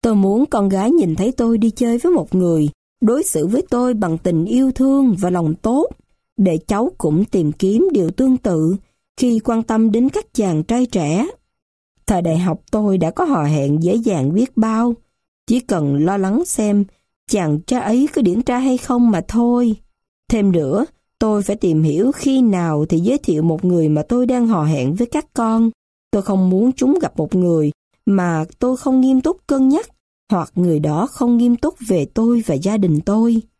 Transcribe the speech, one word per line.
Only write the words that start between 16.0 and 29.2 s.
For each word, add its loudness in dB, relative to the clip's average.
lắng -2
xem 0
chàng 0
trai -2
ấy 0
có 0
điển 0
trai -2
hay 0
không 2
mà 0
thôi. 0
Thêm 2
nữa, 0
tôi 0
phải -2
tìm 0
hiểu 0
khi 0
nào 0
thì 0
giới 0
thiệu -2
một 0
người 2
mà 0
tôi 0
đang 0
hò 0
hẹn 0
với -2
các -6
con. 0
Tôi 0
không 0
muốn 2
chúng 0
gặp -4
một -4
người 2
mà 0
tôi -2
không 0
nghiêm 2